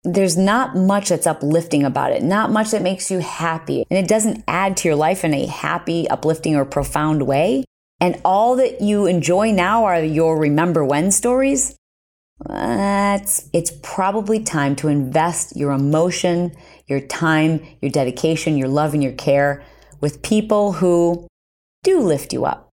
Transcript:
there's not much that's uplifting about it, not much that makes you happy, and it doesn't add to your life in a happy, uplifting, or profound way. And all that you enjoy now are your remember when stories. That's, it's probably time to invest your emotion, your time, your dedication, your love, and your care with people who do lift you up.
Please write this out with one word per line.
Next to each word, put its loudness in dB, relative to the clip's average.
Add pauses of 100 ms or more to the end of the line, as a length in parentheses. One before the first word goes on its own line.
there's 0
not 0
much 2
that's 0
uplifting 0
about 0
it, -2
not 0
much 0
that -2
makes -4
you -2
happy, -4
and 0
it 0
doesn't 0
add 0
to -2
your 2
life 0
in 0
a -2
happy, -4
uplifting, 0
or 2
profound 0
way. 0 (360)
And 0
all 2
that 0
you 2
enjoy 2
now 2
are 2
your 2
remember 2
when 2
stories. 0 (680)
That's, -2
it's 0 (120)
probably -2
time -2
to -2
invest -2
your -2
emotion, 0 (380)
your -2
time, 0 (160)
your -4
dedication, 0
your 0
love, 0
and 0
your -4
care 0 (380)
with -6
people 0
who 2 (560)
do 4
lift 0
you -2
up. -6